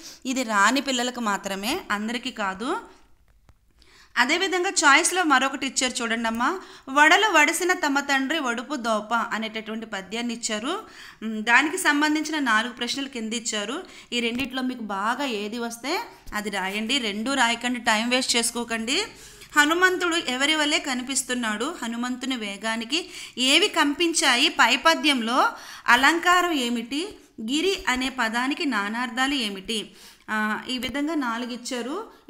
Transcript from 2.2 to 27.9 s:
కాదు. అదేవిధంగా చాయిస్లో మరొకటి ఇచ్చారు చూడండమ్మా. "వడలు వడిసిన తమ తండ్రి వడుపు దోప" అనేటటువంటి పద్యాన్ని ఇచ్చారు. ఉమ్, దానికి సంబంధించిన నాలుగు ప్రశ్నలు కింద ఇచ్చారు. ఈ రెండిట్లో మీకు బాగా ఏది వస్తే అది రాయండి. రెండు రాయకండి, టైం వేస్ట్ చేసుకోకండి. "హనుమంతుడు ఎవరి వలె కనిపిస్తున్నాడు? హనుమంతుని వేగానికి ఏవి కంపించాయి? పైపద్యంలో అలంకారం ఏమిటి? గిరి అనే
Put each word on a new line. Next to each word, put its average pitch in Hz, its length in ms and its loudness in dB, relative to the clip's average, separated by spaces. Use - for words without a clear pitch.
కాదు. 214 460 -4
అదేవిధంగా 349 560 2
చాయిస్లో 330 540 4
మరొకటి 269 420 2
ఇచ్చారు 247 360 -2
చూడండమ్మా. 233 580 0
"వడలు 320 380 6
వడిసిన 330 460 4
తమ 285 280 0
తండ్రి 277 380 0
వడుపు 247 360 -4
దోప" 220 400 -2
అనేటటువంటి 220 720 -4
పద్యాన్ని 220 480 -6
ఇచ్చారు. 233 480 -4
ఉమ్, 220 200 -4
దానికి 269 360 4
సంబంధించిన 302 600 2
నాలుగు 233 340 2
ప్రశ్నలు 262 360 -6
కింద 220 240 -6
ఇచ్చారు. 226 500 -4
ఈ 240 80 0
రెండిట్లో 254 420 -2
మీకు 247 200 -4
బాగా 214 420 -2
ఏది 214 340 -4
వస్తే 247 420 -4
అది 208 160 -4
రాయండి. 208 480 -2
రెండు 220 320 -4
రాయకండి, 247 500 0
టైం 226 280 2
వేస్ట్ 254 280 0
చేసుకోకండి. 233 640 -2
"హనుమంతుడు 349 580 2
ఎవరి 277 380 0
వలె 302 240 2
కనిపిస్తున్నాడు? 247 1040 -4
హనుమంతుని 247 540 -4
వేగానికి 226 720 -4
ఏవి 294 300 4
కంపించాయి? 294 800 2
పైపద్యంలో 262 1000 4
అలంకారం 339 640 6
ఏమిటి? 247 560 -2
గిరి 311 480 0
అనే 254 200 0